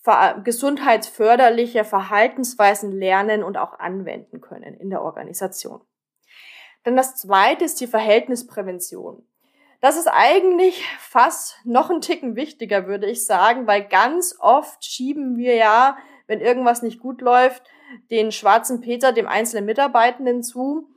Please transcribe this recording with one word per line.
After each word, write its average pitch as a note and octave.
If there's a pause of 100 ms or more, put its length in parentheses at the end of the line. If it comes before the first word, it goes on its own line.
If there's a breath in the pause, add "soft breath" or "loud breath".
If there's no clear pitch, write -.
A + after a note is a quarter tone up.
ver-, G#3
gesundheitsförderliche A#3
Verhaltensweisen G#3
lernen G3
und G3+
auch -
anwenden -
können -
in G3
der F#3+
Organisation. - (1040 loud breath)
Dann A#3+
das C4
zweite G#3
ist -
die B3+
Verhältnisprävention. A3 (600)
Das D4+
ist E4+
eigentlich F4+ (120)
fast -
noch B3
ein E4+
Ticken C4
wichtiger, G#3
würde G3+
ich A#3
sagen, A3
weil G3+
ganz B3
oft C#4
schieben C4
wir A#3+
ja, A3+ (280 loud breath)
wenn G#3
irgendwas A#3+
nicht A3+
gut B3+
läuft, B3+ (460 loud breath)
den A3
schwarzen A#3
Peter A#3+
dem A3+
einzelnen A3
Mitarbeitenden B3
zu C#4